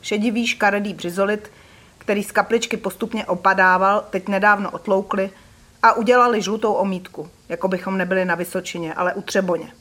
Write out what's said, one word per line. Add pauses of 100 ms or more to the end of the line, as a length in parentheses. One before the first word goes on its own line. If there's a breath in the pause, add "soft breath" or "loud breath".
Šedivý,
škaredý
břizolit, (460 loud breath)
který
z
kapličky
postupně
opadával,
teď
nedávno
otloukli (520 soft breath)
a
udělali
žlutou
omítku, (180)
jako
bychom
nebyli
na
Vysočině,
ale
u
Třeboně.